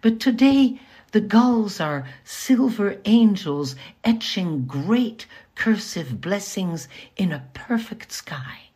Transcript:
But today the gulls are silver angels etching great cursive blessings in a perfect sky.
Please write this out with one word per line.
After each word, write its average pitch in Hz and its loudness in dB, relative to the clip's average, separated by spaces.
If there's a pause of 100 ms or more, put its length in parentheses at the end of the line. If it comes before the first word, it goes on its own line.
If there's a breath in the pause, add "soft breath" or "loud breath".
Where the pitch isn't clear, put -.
But 226 2
today 269 4 (320 loud breath)
the 214 4
gulls 220 2
are 143 -4 (160 loud breath)
silver 226 0
angels 185 2 (280 loud breath)
etching 175 -2
great 190 -2 (300 loud breath)
cursive 165 -2
blessings 185 -4 (300 loud breath)
in 185 0
a 139 -10
perfect - -6
sky. - -14 (160)